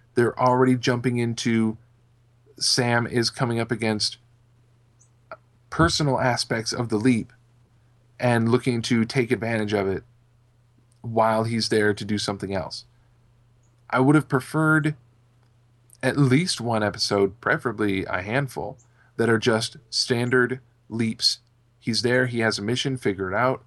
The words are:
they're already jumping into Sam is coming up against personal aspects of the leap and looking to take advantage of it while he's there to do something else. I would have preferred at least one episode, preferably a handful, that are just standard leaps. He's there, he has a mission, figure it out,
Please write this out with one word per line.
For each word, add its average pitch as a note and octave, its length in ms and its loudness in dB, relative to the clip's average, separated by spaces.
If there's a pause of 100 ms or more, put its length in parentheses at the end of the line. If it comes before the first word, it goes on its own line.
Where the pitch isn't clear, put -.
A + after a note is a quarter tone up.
(140)
they're A#2+ 240 2
already B2+ 380 4
jumping A#2+ 420 -2
into A2+ 580 0 (840)
Sam A#2+ 480 0
is A#2 240 0
coming A#2+ 280 -2
up A#2 140 -2
against A2 460 -2 (1500)
personal D#3+ 500 2
aspects A#2 520 -2
of A2+ 160 -4
the G#2+ 80 -2
leap A2+ 360 2 (840)
and A#2 320 2
looking A#2+ 320 0
to A2+ 220 2
take A#2 260 -2
advantage A2 420 -2
of G2 160 0
it F#2+ 140 -4 (960)
while A2 440 0
he's A2+ 260 -2
there G#2 240 2
to G2+ 100 -10
do G#2 140 -2
something G2 360 -6
else. - 300 -8 (1040)
I B2 120 0
would C#3 140 6
have D3+ 140 4
preferred D#3 680 2 (1080)
at B2+ 160 0
least C#3+ 420 2
one A2+ 220 0
episode, G2 580 0
preferably G#2+ 640 -2
a F#2 160 -6
handful, A2+ 560 -6 (380)
that A2+ 140 0
are A2 80 4
just A2+ 380 0 (140)
standard B2 720 0 (280)
leaps. A2+ 500 -4 (400)
He's G#2+ 240 -4
there, B2 240 2
he A#2+ 140 -4
has A2 180 0
a G2+ 40 -8
mission, B2+ 340 -2
figure F#2+ 360 -4
it - 40 -6
out, B2+ 300 0